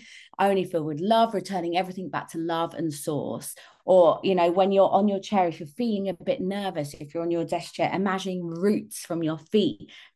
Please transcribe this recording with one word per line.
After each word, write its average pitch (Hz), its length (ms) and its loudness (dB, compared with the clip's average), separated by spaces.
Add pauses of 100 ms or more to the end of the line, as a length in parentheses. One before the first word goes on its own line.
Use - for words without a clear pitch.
(380)
I 196 120 4
only 196 140 2
fill 165 200 -4
with 151 160 -4
love, 226 340 4
returning 180 420 -4
everything 180 340 -4
back - 220 -6
to 165 60 -10
love 165 380 -4
and 160 180 -4
source. - 640 -6 (280)
Or, - 400 6
you 190 120 2
know, 175 160 4
when 190 200 2
you're 196 200 6
on 196 160 4
your 196 120 0
chair, 190 280 2
if 165 120 -6
you're 165 80 -12
feeling 208 400 -4
a 185 60 -2
bit - 260 -4
nervous, 185 540 -6
if 147 200 -16
you're 170 100 -6
on 170 80 -2
your 170 140 -2
desk 165 280 -6
chair, - 180 0
imagining 190 540 -2
roots 175 540 -2
from 170 240 -6
your 156 160 -2
feet - 520 -2 (240)